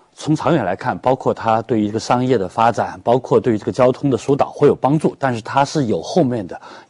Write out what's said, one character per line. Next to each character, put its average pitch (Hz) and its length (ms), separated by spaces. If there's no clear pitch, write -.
从 151 220
长 147 180
远 135 100
来 90 120
看， 123 240
包 127 160
括 120 180
它 113 300
对 113 180
于 104 60
这 104 60
个 113 60
商 123 240
业 127 140
的 92 100
发 117 240
展， 95 320
包 117 140
括 127 220
对 117 160
于 - 20
这 - 80
个 110 60
交 127 200
通 139 200
的 117 60
疏 139 180
导 - 160
会 - 160
有 110 80
帮 139 220
助， 185 220
但 131 160
是 110 60
它 139 240
是 143 200
有 101 160
后 170 220
面 120 220
的 - 160